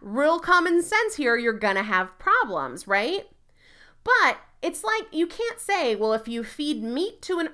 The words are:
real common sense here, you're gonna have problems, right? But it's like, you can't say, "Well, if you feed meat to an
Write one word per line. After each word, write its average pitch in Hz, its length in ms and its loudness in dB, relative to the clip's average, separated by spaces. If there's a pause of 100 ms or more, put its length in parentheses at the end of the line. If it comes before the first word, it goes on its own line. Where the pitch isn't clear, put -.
real 285 380 2
common 349 420 4
sense 440 320 0
here, 240 220 2
you're 233 160 0
gonna 208 320 0
have 185 340 -2
problems, 170 680 -2
right? 226 400 0 (760)
But 415 360 4 (240)
it's - 220 -4
like, 427 260 -2
you 330 160 0
can't 440 320 -6
say, 302 380 0
"Well, 220 160 0
if 220 160 -2
you 233 160 -6
feed 208 400 -6
meat 302 380 -4
to 349 180 -4
an 311 140 -2